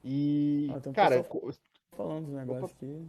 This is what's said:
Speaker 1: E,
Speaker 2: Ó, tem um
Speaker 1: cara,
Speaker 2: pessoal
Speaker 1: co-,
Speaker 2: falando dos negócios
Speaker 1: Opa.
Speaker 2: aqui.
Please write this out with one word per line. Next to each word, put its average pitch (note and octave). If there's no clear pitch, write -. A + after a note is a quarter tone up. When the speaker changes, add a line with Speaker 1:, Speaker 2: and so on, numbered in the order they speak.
Speaker 1:
E, D3
Speaker 2:
Ó, C#3
tem C3+
um -
Speaker 1:
cara, C#3
Speaker 2:
pessoal -
Speaker 1:
co-, -
Speaker 2:
falando D#3
dos C#3+
negócios B2+
Speaker 1:
Opa. -
Speaker 2:
aqui. C#3+